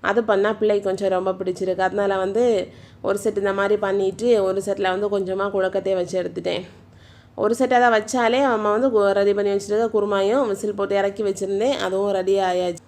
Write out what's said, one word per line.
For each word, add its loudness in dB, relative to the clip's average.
அது 2
பண்ணா 2
பிள்ளைக்கு 0
கொஞ்சம் 0
ரொம்ப 0
பிடிச்சிருக்கு. -4
அதனால 0
வந்து -2
ஒரு 0
செட்டு -2
இந்த 0
மாதிரி 2
பண்ணிட்டு 0
ஒரு 0
செட்ல -2
வந்து -2
கொஞ்சமா -2
கொழுக்கட்டையை -2
வச்சு -4
எடுத்துட்டேன். -4
ஒரு 0
செட்டை 2
தான் 6
வச்சாலே 2
நம்ம 2
வந்து 2
கு-, 4
ரெடி 2
பண்ணி 0
வச்சிருக்க 0
குருமாயும் 2
விசில் -4
போட்டு -2
இறக்கி 0
வச்சிருந்தேன். -2
அதுவும் -2
ரெடி 2
ஆயாச்சு. -2